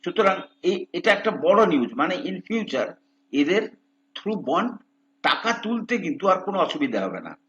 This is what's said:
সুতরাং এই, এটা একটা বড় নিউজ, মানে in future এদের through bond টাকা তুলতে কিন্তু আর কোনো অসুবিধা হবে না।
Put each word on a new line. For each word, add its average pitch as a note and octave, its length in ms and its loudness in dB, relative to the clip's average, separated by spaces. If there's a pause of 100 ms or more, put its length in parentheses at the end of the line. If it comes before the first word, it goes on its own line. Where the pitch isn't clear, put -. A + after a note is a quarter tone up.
সুতরাং F3+ 380 2 (220)
এই, F#3+ 300 0
এটা G#3 180 2
একটা G3+ 200 2
বড় F3+ 340 4
নিউজ, C#3 280 2
মানে D#3+ 220 0
in F#3+ 200 -6 (140)
future F#3 440 -4 (380)
এদের F3 380 2 (460)
through G#3 280 -4
bond F3+ 340 -2 (440)
টাকা D#3 320 0
তুলতে A3+ 440 -2
কিন্তু F3 300 -2
আর F#3 140 6
কোনো G3 180 -4
অসুবিধা C3 460 0
হবে F#2 160 -6
না। - 160 -16 (100)